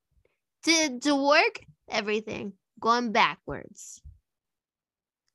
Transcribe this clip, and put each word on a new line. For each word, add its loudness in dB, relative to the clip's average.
to, 2
to 2
work, 2
everything. -6
Going 0
backwards. -4